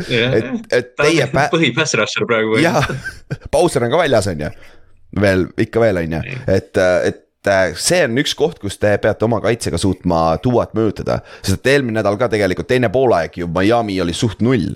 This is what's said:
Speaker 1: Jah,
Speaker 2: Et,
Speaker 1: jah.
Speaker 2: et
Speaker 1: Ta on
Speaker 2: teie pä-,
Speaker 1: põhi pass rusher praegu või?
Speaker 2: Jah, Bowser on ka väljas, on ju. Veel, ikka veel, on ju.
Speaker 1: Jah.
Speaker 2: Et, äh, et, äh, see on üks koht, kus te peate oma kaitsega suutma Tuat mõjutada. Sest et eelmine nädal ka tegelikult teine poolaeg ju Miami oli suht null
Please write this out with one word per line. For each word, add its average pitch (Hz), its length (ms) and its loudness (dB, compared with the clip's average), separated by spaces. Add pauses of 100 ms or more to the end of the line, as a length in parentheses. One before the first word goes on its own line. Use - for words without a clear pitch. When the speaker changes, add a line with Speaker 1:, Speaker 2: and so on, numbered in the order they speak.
Speaker 1:
Jah, 123 340 0
Speaker 2:
Et, 117 80 0
Speaker 1:
jah. 123 140 -6 (180)
Speaker 2:
et 123 160 -4
Speaker 1:
Ta 147 140 0
on - 20 4
Speaker 2:
teie 156 220 2
pä-, 139 180 2
Speaker 1:
põhi 165 240 0
pass 151 240 -2
rusher 104 320 -2
praegu 110 240 0
või? 110 80 2
Speaker 2:
Jah, 160 240 2 (640)
Bowser 143 400 2
on 117 40 -4
ka 170 120 2
väljas, 127 260 2
on 76 160 -4
ju. 80 60 -6 (600)
Veel, 95 420 2
ikka 113 260 0
veel, 107 160 2
on 82 160 -4
ju. 82 80 -2
Speaker 1:
Jah. - 220 -10 (100)
Speaker 2:
Et, - 240 -2
äh, 90 320 4
et, - 400 -6
äh, 95 240 2
see 175 320 0
on 120 160 0
üks - 160 -4
koht, 160 240 -2
kus 101 160 -8
te 104 200 0
peate 107 280 0
oma 113 160 0
kaitsega 92 400 -2
suutma 90 400 0 (160)
Tuat 117 400 0
mõjutada. 98 400 -2 (200)
Sest - 260 -4
et 127 100 2
eelmine 123 240 0
nädal 101 240 0
ka 123 80 0
tegelikult 98 400 0
teine 123 240 2
poolaeg 104 480 2
ju 87 80 -4
Miami 101 520 0
oli 87 120 -2
suht 104 320 -2
null 104 300 0